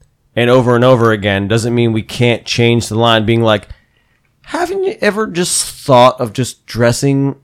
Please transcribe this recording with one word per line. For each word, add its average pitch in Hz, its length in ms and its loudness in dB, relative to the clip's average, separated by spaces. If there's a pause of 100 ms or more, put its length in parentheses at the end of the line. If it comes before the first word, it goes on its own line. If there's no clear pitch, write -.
(340)
and 120 160 0
over 123 240 4
and 120 100 2
over 117 280 4
again 98 360 -2
doesn't 117 260 -2
mean 117 200 0
we 110 80 -4
can't 120 420 -2
change 117 440 0
the - 60 -8
line. 113 300 2
Being 113 180 2
like, 107 260 0 (760)
"Haven't 359 420 -6
you 392 160 -4
ever 208 260 -2
just 175 380 -4
thought 127 560 2
of 113 140 -6
just - 320 -8
dressing 135 760 -2